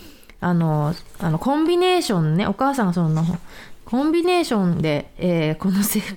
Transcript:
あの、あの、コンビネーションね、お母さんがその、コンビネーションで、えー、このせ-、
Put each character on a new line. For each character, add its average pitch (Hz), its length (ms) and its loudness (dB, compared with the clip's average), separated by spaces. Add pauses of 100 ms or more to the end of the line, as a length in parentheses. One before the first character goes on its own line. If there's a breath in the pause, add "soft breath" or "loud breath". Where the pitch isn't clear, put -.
(400 loud breath)
あ 175 140 0
の、 156 400 2 (260)
あ 170 100 -2
の、 160 80 0
コ 269 180 0
ン 320 120 2
ビ 349 100 2
ネ 370 200 4
ー 339 40 2
シ 247 120 -2
ョ 170 80 2
ン 156 160 2
ね、 208 100 2
お - 60 0
母 269 200 0
さ 240 100 0
ん 190 40 2
が 175 60 0
そ 170 140 0
の、 156 160 2 (600 loud breath)
コ 262 200 -2
ン 311 80 2
ビ 339 120 2
ネ 349 180 2
ー - 40 2
シ 233 100 -2
ョ 190 100 2
ン 175 160 2
で、 151 360 -2
え 165 340 0
ー、 160 60 -4
こ 190 120 -2
の 196 140 2
せ-、 214 160 0 (180)